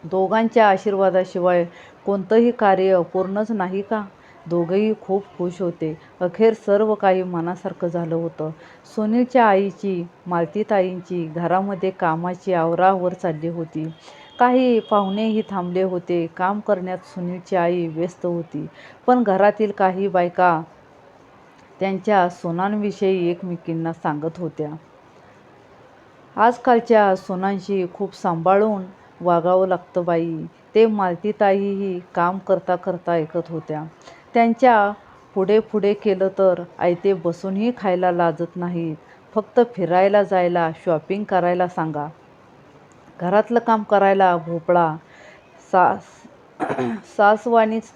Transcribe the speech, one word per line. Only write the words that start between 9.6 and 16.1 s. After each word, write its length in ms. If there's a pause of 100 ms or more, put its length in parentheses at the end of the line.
मालतीताईंची 1080
घरामध्ये 540
कामाची 640
आवराआवर 600
चालली 340
होती. 440 (480)
काही 400
पाहुणेही 720
थांबले 320
होते. 460 (100)